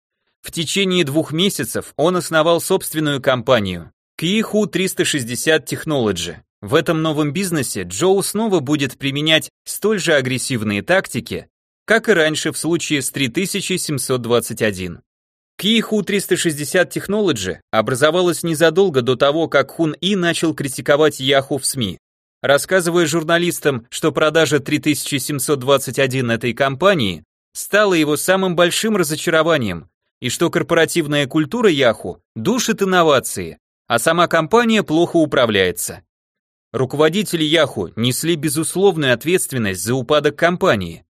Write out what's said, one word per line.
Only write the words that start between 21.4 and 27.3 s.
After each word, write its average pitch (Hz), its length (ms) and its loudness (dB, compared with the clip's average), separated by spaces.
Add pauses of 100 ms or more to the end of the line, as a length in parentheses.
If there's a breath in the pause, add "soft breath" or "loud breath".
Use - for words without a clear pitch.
в 127 80 -6
сми. 110 320 -4 (440)
Рассказывая 170 640 2
журналистам, 160 840 0
что - 220 -2
продажа 156 480 2
три 147 200 -2
тысячи 147 360 -2
семьсот 139 440 -2
двадцать 135 400 0
один 127 320 0
этой 117 220 -2
компании 135 720 0 (300)